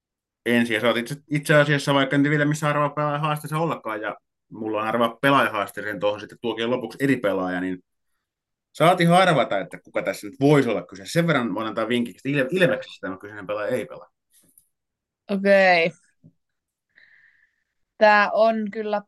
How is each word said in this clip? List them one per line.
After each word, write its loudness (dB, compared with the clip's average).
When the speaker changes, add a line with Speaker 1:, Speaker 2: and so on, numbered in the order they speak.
Speaker 1:
Ensin. 2
Ja 0
sä 0
oot 2
itse, -6
itse 0
asiassa, 2
vaikka 0
en 4
tiedä, 2
missä -2
arvaa 0
pelaaja -4
haasteessa -4
ollakaan, -4
ja -8
mulla -6
on -4
arvaa -2
pelaaja 2
haasteeseen -6
tuohon -2
sitten -16
tuokin -4
lopuksi -6
eri 2
pelaaja, -2
niin -6
saat 4
ihan 6
arvata, 2
että -10
kuka -8
tässä -6
nyt -10
voisi 6
olla -4
kyse. -20
Sen 0
verran 0
voin -6
antaa -4
vinkiksi, -4
että -
Ile-, 0
Ilveksessä -2
tämä -10
kyseinen -18
pelaaja -4
ei -6
pelaa. -20
Speaker 2:
Okei. 4
Tää 6
on 0
kyllä -6